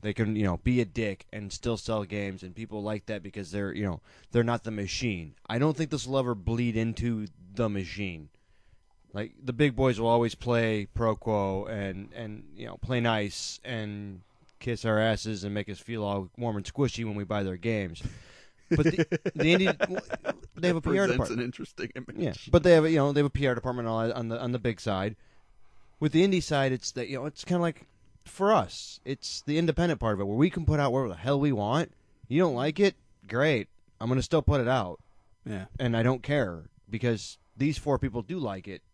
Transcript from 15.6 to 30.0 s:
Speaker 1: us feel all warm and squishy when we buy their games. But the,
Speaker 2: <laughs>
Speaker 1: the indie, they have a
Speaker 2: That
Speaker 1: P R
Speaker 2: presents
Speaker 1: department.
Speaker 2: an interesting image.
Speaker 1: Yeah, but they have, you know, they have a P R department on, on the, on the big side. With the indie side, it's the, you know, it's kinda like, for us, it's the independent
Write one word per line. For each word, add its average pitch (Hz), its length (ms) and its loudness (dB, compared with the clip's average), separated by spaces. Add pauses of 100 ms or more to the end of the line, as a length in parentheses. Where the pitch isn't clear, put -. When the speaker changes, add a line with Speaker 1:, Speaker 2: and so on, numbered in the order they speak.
Speaker 1:
us 95 80 -10
feel 113 260 -6
all 101 320 -2
warm 117 220 -2
and 98 120 -6
squishy 117 360 -2
when 104 80 -4
we 104 100 -4
buy 104 180 -2
their 92 140 -4
games. 95 460 -4 (680)
But 156 160 4
the, 165 220 4 (140)
Speaker 2:
<laughs> - 140 -4
Speaker 1:
the 160 200 4
indie, - 880 0 (140)
they 175 120 0
have 170 80 2
a 160 40 -2
Speaker 2:
That - 100 -2
Speaker 1:
P - 80 4
R 196 80 4
Speaker 2:
presents 123 60 2
Speaker 1:
department. 117 280 0
Speaker 2:
an 123 60 -2
interesting - 500 -8
image. - 220 -10
Speaker 1:
Yeah, 143 160 -2 (160)
but 170 140 8
they 180 80 10
have, 156 180 10
you 165 60 4
know, 143 160 4
they 143 80 4
have 143 60 6
a 135 40 0
P 139 160 0
R 127 80 4
department 120 340 -4
on, 113 240 0
on 117 160 -4
the, 113 100 -4
on 127 140 -4
the 123 60 -2
big 113 200 -2
side. 101 380 -2 (840)
With 156 120 0
the 160 100 6
indie 185 200 4
side, 139 280 2
it's 131 220 -4
the, 120 160 -6
you 135 100 -6
know, 127 80 -8
it's - 180 -12
kinda 180 180 2
like, 170 240 -2 (380)
for 196 280 2
us, - 540 0
it's - 340 -8
the 147 180 0
independent 165 420 2